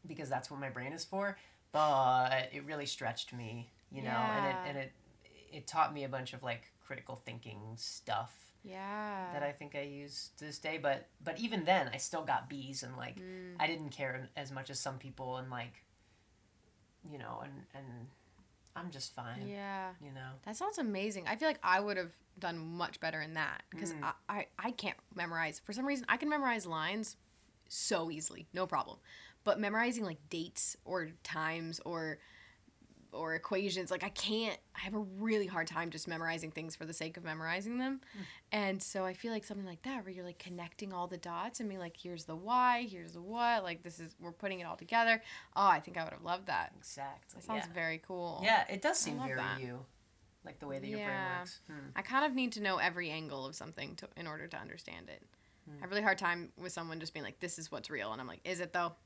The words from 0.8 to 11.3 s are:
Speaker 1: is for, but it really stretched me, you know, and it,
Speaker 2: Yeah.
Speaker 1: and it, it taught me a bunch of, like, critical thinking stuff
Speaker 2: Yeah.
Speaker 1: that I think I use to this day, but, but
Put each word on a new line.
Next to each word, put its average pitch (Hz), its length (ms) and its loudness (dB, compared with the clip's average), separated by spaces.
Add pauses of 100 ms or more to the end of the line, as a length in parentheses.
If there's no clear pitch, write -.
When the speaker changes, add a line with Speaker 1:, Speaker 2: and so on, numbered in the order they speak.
Speaker 1:
is 165 120 -6
for, 196 340 0 (340)
but 131 800 8
it 143 140 -6
really 147 200 -2
stretched - 460 -2
me, 117 380 -6 (200)
you 135 120 -6
know, - 80 0
and 196 360 4
it, - 40 2
Speaker 2:
Yeah. 185 160 -2
Speaker 1:
and 143 120 -2
it, 135 140 -4 (600)
it 147 140 -12
taught 156 280 4
me 143 100 -2
a 131 40 -2
bunch 127 260 -4
of, 127 80 -10
like, 120 200 -2 (240)
critical 123 300 -8
thinking 113 600 -10
stuff - 580 -2 (280)
Speaker 2:
Yeah. 196 680 -4
Speaker 1:
that 143 100 0
I 143 100 2
think 143 220 -10
I 143 80 -2
use 143 540 -8
to 147 80 -12
this 147 140 -8
day, 160 180 -2
but, 139 320 2 (160)
but 170 160 -2